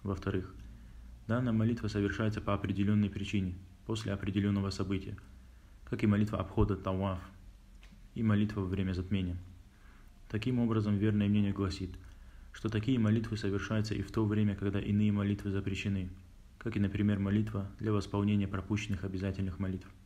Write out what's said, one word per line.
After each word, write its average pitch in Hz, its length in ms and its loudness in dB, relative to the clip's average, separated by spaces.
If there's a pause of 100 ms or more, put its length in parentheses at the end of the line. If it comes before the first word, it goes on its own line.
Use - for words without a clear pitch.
Во-вторых, 95 500 -4 (760)
данная 120 240 2
молитва 110 360 2
совершается 104 520 0
по 101 140 2
определенной 101 540 2
причине, 98 460 -2 (320)
после 110 260 -4
определенного 101 580 0
события, 95 460 -4 (680)
как - 180 -4
и 113 40 4
молитва 104 320 4
обхода 101 380 2
таваф 95 440 -2 (920)
и 120 80 -2
молитва 104 400 4
во 92 40 -2
время 92 260 0
затмения. 90 440 0 (920)
Таким 123 300 0
образом, 110 380 4
верное 104 320 4
мнение 101 240 4
гласит, 95 380 -2 (640)
что - 160 -6
такие 110 300 2
молитвы 110 380 2
совершаются 104 580 0
и 101 80 -2
в - 80 -6
то 110 140 2
время, 104 320 2
когда 98 240 -2
иные 104 320 2
молитвы 101 380 0
запрещены, 98 600 -2 (480)
как 107 180 -4
и, 101 40 2
например, 101 380 2
молитва 101 600 0
для 107 140 -2
восполнения 101 560 2
пропущенных 98 560 -4
обязательных 95 540 -4
молитв. 95 280 -4 (200)